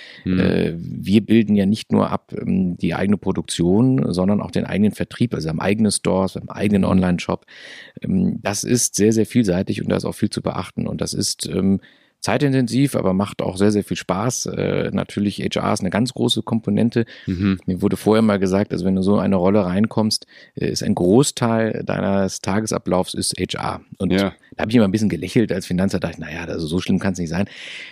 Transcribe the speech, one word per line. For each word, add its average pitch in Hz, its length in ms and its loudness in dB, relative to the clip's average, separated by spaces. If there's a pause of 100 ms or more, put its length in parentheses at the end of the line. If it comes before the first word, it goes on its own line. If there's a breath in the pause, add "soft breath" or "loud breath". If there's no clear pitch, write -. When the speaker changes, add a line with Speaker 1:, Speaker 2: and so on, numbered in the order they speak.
(240 loud breath)
Speaker 1:
Mhm. 92 160 0
Speaker 2:
Äh, 90 380 0
wir 87 480 0
bilden 107 300 4
ja 98 100 2
nicht 107 260 -2
nur 104 180 2
ab, - 260 -8
ähm, 92 420 -2
die 82 180 -2
eigene 98 220 0
Produktion, 95 960 0
sondern 95 280 0
auch - 100 -8
den 95 140 -2
eigenen 98 280 2
Vertrieb. - 420 -4
Also 78 120 -4
wir - 20 -4
haben 80 120 -4
eigene 107 300 2
Stores, 92 440 0
wir 90 60 -10
haben - 80 -14
einen - 100 -14
eigenen 101 240 2
Speaker 1:
Mhm. 90 40 0
Speaker 2:
Online-Shop. 92 580 0 (560 loud breath)
Ähm, 92 400 0
das 101 220 -2
ist - 320 0
sehr, 107 160 4
sehr 110 140 2
vielseitig 104 580 0
und 101 60 -4
da 95 80 2
ist 92 80 -4
auch - 100 -6
viel 104 140 0
zu - 120 -8
beachten. - 460 -6
Und - 140 -6
das - 120 -6
ist, - 340 -4
ähm, 95 340 0 (400 soft breath)
zeitintensiv, 131 760 0
aber 92 160 0
macht 98 280 -2
auch 92 140 -4
sehr, 101 160 4
sehr 104 140 0
viel - 100 -6
Spaß. 98 520 -4
Äh, 95 440 -2
natürlich 98 480 -2
H - 180 -2
R 98 140 0
ist 107 80 0
eine 98 100 -4
ganz 110 240 0
große 117 280 -2
Komponente. 113 640 0 (220 loud breath)
Speaker 1:
Mhm. 98 380 0
Speaker 2:
Mir 90 160 -2
wurde 95 140 0
vorher 110 260 4
mal 104 180 4
gesagt, 95 340 0
also 87 100 -2
wenn 95 120 2
du 95 60 2
so 98 180 4
eine 98 180 2
Rolle 95 280 4
reinkommst, 107 600 0 (300 loud breath)
äh, - 140 -2
ist - 140 -4
ein 104 120 0
Großteil 113 920 2
deines 98 560 0
Tagesablaufs 95 720 0
ist - 260 -4
H - 180 -4
R. - 240 -6 (180)
Und 95 120 0
Speaker 1:
Ja. 95 220 2 (240 loud breath)
Speaker 2:
da 78 60 -4
hab 101 60 0
ich 110 60 4
immer 117 80 8
ein 98 80 2
bisschen 107 160 2
gelächelt 87 460 0
als 92 120 -6
Finanzer, 90 360 0
dachte, - 180 -6
„Na 80 100 -10
ja, 82 140 -10
also 80 240 -6
so 85 140 -2
schlimm - 180 0
kann's 92 200 -2
nicht 85 100 -4
sein.“ 90 160 -2 (460 loud breath)